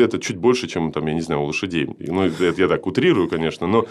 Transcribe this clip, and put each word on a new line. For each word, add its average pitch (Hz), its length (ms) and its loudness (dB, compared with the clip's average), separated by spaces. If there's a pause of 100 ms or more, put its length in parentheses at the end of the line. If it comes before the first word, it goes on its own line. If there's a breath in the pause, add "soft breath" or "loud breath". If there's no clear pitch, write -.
это 107 180 4
чуть 101 180 -6
больше, 123 300 2
чем, 82 240 -2
там, 76 160 -4
я 76 60 -2
не 82 80 -2
знаю, 78 200 -2
у 71 40 0
лошадей. 80 440 -2 (100)
Ну, 92 260 -2
это 82 360 2
я 90 60 4
так 78 180 0
утрирую, 123 440 2
конечно, 80 380 -2
но 110 240 2